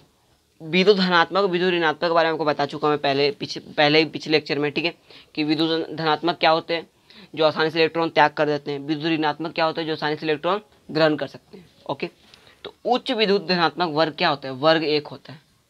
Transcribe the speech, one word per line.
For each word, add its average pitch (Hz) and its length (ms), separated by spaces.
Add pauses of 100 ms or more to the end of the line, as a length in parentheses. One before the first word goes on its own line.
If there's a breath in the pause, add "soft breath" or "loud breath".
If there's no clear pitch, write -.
(600)
विद्युत 185 360
धनात्मक, 180 480
विद्युत 180 280
ऋणात्मक 160 280
के 170 120
बारे 165 140
में 160 60
आपको 156 120
बता 143 200
चुका 151 220
हूँ 151 40
मैं 147 100
पहले, 139 300
पीछे, - 280
पहले 151 400
ही 160 80
पिछले 147 240
लेक्चर 151 280
में, 147 120
ठीक 156 140
है, 165 80 (420 loud breath)
कि 156 80
विद्युत 160 480
धनात्मक 156 460
क्या 165 140
होते 165 220
हैं, 160 140 (480 loud breath)
जो 156 100
आसानी 160 240
से 160 100
इलेक्ट्रॉन 165 320
त्याग 151 200
कर 151 160
देते 147 240
हैं, 143 80
विद्युत 151 320
ऋणात्मक 156 420
क्या 165 120
होते 160 160
हैं, 156 60
जो 160 60
आसानी 151 220
से 156 100
इलेक्ट्रॉन 170 360 (300)
ग्रहण 156 240
कर 147 120
सकते - 300
हैं, 175 80 (220)
ओके। 170 220 (560 soft breath)
तो - 80 (120)
उच्च 247 280
विद्युत 196 340
धनात्मक 175 440
वर्ग 151 240
क्या 175 140
होता 139 180
है? 135 80
वर्ग 156 300
एक 147 220
होता - 260
है - 80 (280)